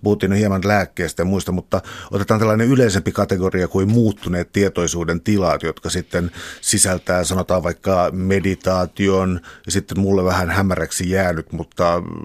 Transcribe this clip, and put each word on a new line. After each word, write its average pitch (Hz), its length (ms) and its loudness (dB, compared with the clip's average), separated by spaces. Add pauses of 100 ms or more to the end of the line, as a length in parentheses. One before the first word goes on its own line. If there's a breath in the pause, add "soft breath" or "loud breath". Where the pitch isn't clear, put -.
puhuttiin 101 300 2
hieman 98 320 2
lääkkeestä 92 560 0
ja 87 40 2
muista, 95 260 -2
mutta 92 300 -2 (300 loud breath)
otetaan 101 280 2
tällainen 110 280 2
yleisempi 113 440 2
kategoria 92 560 0
kuin 101 220 0
muuttuneet 98 600 0
tietoisuuden 85 680 0
tilat, 90 420 0
jotka - 260 -6
sitten 87 420 -4 (300 loud breath)
sisältää, 92 640 0
sanotaan 90 400 0
vaikka 87 480 0
meditaation 92 1300 0 (240 loud breath)
ja - 60 -8
sitten - 280 -4
mulle 98 240 2
vähän 92 260 0
hämäräksi 90 600 -2
jäänyt, 90 420 -2
mutta 85 520 -2 (220)